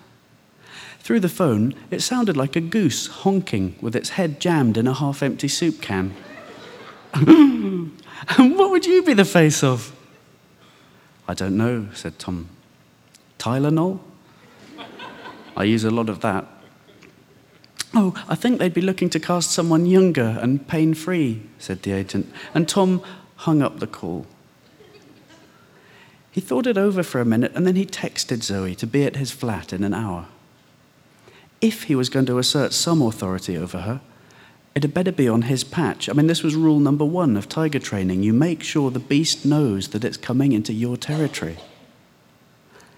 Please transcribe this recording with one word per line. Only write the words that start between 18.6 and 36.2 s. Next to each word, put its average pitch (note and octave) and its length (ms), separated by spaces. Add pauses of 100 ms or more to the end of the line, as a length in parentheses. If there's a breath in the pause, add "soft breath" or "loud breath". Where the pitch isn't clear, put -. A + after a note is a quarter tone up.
be F#3 160
looking F#3 200
to D#3+ 100
cast F3 320
someone E3+ 360
younger D#3+ 520
and C3 280
pain-free," D#3 760 (160)
said - 240
the G2+ 100
agent, F#2+ 400 (220 loud breath)
and D#3+ 140
Tom F#3 340 (360 loud breath)
hung D#3 260
up G2+ 160
the - 80
call. F2 400 (2000 soft breath)
He - 80
thought B3 280
it A#3 100
over F#3+ 240
for D3 180
a A#2+ 60
minute, A#2 300
and F3 100
then F#3 100
he G3 100
texted - 580
Zoe F#2+ 320
to A#2 120
be C#3 160
at C3+ 140
his C3+ 140
flat G#2 420
in F#2+ 100
an G2+ 120
hour. F#2 320 (1300 soft breath)
If A3+ 240
he D3+ 120
was B2+ 140
going C3+ 180
to B2 120
assert B2+ 340
some E3 300
authority F#2 520
over F2 260
her, A#2 200 (720 soft breath)
it C#3+ 80
had D3 120
better F#3 180
be C#3 160
on A2+ 160
his B2+ 200
patch. - 460
I G2+ 40
mean, D3 140